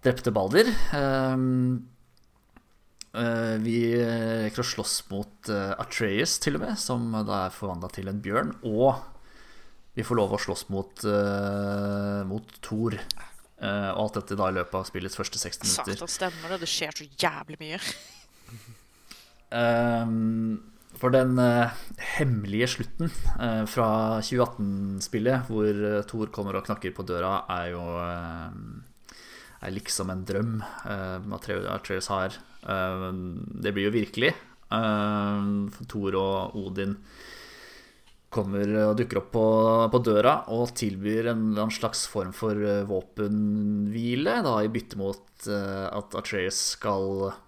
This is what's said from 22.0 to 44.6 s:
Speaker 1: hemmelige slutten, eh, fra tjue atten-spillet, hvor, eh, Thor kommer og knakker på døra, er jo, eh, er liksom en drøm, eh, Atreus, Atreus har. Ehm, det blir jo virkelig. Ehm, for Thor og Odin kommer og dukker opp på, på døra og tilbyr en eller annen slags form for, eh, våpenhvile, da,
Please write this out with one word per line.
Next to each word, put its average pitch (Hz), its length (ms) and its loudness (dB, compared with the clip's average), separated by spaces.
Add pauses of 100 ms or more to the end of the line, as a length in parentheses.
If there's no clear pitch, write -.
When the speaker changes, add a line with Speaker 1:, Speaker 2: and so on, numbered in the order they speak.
Speaker 1:
hemmelige 110 580 2
slutten, 165 360 -4 (280)
eh, 113 280 2
fra 110 540 2
tjue 123 260 2
atten-spillet, 104 1000 0
hvor, 107 220 2 (300)
eh, 104 40 -2
Thor 107 240 -4
kommer 98 300 -4
og 95 100 -2
knakker 98 260 -4
på 95 140 -8
døra, 90 420 0
er 87 220 -4
jo, 87 120 -6 (160)
eh, 85 520 -6 (1120)
er 98 80 -8
liksom 95 400 -4
en 92 140 -4
drøm, 107 380 -2 (220)
eh, 95 340 -6 (160)
Atreus, 95 360 -6
Atreus 95 380 -4
har. 95 220 0 (360)
Ehm, 92 920 -4
det 101 140 -2
blir 98 160 2
jo - 20 -4
virkelig. 117 420 2 (360)
Ehm, 104 1040 0
for - 120 -14
Thor 98 320 -2
og 95 400 0
Odin 98 400 -2 (1400)
kommer 101 460 0
og 107 180 6
dukker 120 240 0
opp - 100 -12
på, 113 120 4 (480)
på 123 120 6
døra 110 300 6 (160)
og 120 260 0
tilbyr 104 540 0
en 113 220 0
eller 104 160 2
annen 110 100 -2
slags - 320 -2
form 95 240 -4
for, 107 240 0
eh, 104 280 2
våpenhvile, 104 1600 0
da, 139 120 2 (100)